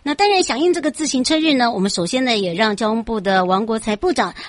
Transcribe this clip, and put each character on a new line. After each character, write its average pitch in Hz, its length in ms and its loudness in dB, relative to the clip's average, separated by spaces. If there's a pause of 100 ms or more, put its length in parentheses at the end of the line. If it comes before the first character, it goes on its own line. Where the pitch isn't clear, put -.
那 294 100 -2
当 403 160 2
然 381 140 4
响 247 160 -2
应 349 120 4
这 330 80 -2
个 285 120 -2
自 302 160 -4
行 254 160 0
车 320 140 2
日 311 160 2
呢， 240 180 2
我 196 80 -2
们 190 100 2
首 175 160 -2
先 254 180 -2
呢 233 120 0
也 185 180 -2
让 208 220 2
交 220 120 -2
通 226 140 0
部 220 180 -4
的 185 240 2
王 190 220 0
国 220 140 -2
材 214 160 -2
部 359 160 0
长 185 200 0 (160)